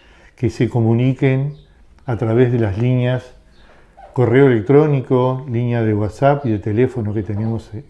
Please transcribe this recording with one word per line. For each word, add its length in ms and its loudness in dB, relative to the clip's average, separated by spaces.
que 120 -2
se 200 -2
comuniquen 880 0
a 100 -4
través 360 2
de 80 0
las 180 -2
líneas 560 -2
correo 340 4
electrónico, 1040 2
línea 340 -2
de 120 0
WhatsApp 500 0
y 60 -2
de 80 -2
teléfono 560 -2
que 80 -4
tenemos 480 -6